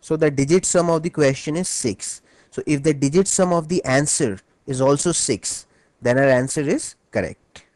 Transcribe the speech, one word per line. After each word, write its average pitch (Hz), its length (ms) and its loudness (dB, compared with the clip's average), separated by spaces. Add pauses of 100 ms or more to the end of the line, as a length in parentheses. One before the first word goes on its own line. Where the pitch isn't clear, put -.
So - 160 -4
the 156 140 2
digit 139 360 0
sum 170 240 2
of 160 120 2
the 165 80 -4
question 147 460 0
is 180 120 -4
six. - 520 -6 (300)
So - 160 -8
if 147 160 0
the 156 100 2
digit 143 360 2
sum 185 240 2
of 165 160 0
the 180 160 -2
answer 131 540 0 (280)
is 131 160 -4
also 143 300 2
six, - 540 -4 (360)
then 120 160 2
our 139 100 4
answer 131 320 2
is 165 360 -4 (140)
correct. - 540 -8 (120)